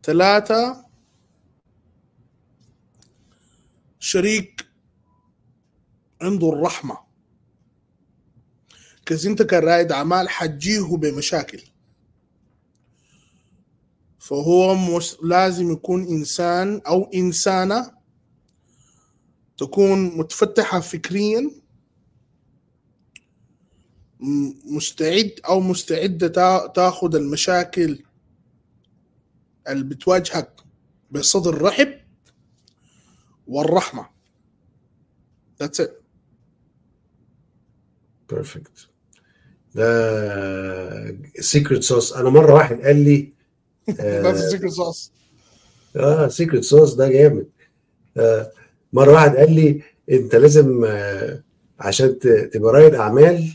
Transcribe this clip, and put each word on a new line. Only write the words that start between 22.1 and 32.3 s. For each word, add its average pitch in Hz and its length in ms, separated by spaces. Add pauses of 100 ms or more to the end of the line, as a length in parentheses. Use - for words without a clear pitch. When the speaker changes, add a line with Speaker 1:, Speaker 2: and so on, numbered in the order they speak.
Speaker 1:
م-، 139 320 (240)
مستعد 175 560 (160)
أو 190 120
مستعدة 180 680
تا-، 185 440
تاخد 180 420
المشاكل 160 880 (1700)
اللي 139 160
بتواجهك 160 680 (600)
بصدر 160 520
رحب 277 380 (1500)